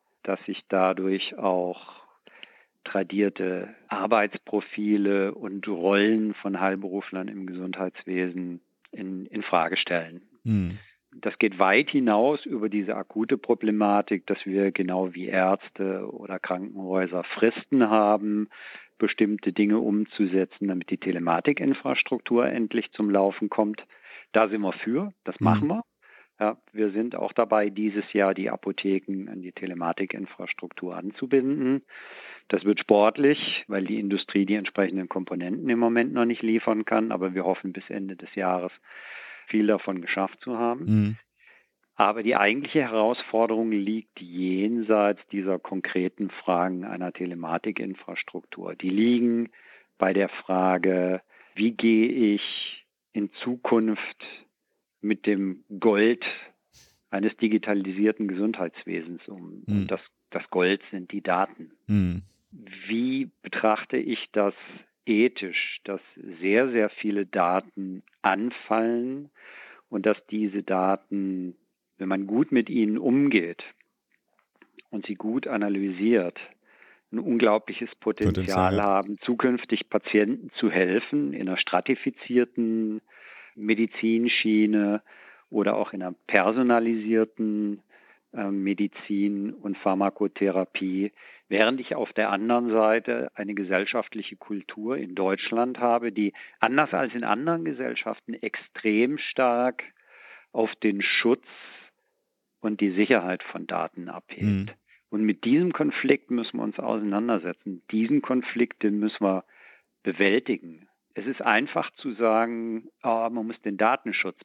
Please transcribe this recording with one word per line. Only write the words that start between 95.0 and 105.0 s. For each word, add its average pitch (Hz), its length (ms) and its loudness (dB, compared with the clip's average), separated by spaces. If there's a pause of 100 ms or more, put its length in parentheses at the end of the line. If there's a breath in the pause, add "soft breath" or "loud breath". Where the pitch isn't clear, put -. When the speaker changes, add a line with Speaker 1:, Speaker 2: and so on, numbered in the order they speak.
Speaker 1:
Deutschland 107 640 0
habe, 120 320 2
die 101 220 0 (260 loud breath)
anders 135 340 2
als 104 200 -2
in 120 100 -4
anderen 147 420 0
Gesellschaften 120 680 -6
extrem 117 840 0
stark 123 640 0 (680 loud breath)
auf 113 260 0
den 101 240 2
Schutz - 440 2 (1160)
und 107 200 -2
die 101 100 4
Sicherheit 92 520 2
von - 240 -12
Daten 87 420 -6
abhebt. - 340 -12
Speaker 2:
Mhm. 101 260 2 (420 soft breath)